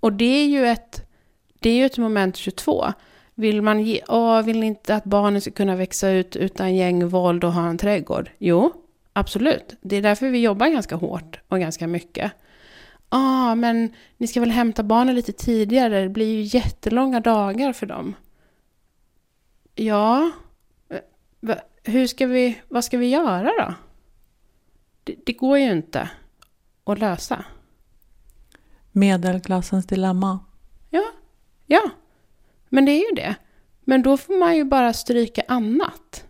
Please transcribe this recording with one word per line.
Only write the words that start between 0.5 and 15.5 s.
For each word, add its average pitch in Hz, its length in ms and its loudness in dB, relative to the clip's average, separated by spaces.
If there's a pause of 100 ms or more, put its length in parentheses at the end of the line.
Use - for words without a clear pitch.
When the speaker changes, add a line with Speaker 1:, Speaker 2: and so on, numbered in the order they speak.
Speaker 1:
ett, - 420 -4 (520)
det 226 100 2
är 233 40 4
ju 254 120 4
ett 262 120 -2
moment 208 380 0
tjugotvå. - 560 -4 (420)
Vill 214 280 0
man 214 180 2
ge, 220 280 -2
"Åh, 226 340 2
vill 220 200 0
inte 220 320 -2
att 214 100 -4
barnen 202 360 2
ska - 100 -8
kunna 196 260 0
växa 185 340 -2
ut 185 260 0
utan 190 400 -2
gängvåld 180 680 2
och 170 80 2
ha 170 160 0
en 170 100 -4
trädgård?" - 600 -2
Jo, 185 340 4 (400)
absolut. - 680 -2
Det 196 160 -4
är 202 60 -2
därför 214 280 2
vi 247 100 2
jobbar 226 280 2
ganska 247 280 -2
hårt 165 520 -8
och 185 120 -2
ganska 165 260 -6
mycket. 170 460 -6 (840)
Ah, 262 400 2
men 233 400 0 (220)
ni 240 100 -4
ska 240 140 -2
väl 233 100 0
hämta 226 320 0
barnen 240 320 2
lite 240 180 -4
tidigare. 220 720 0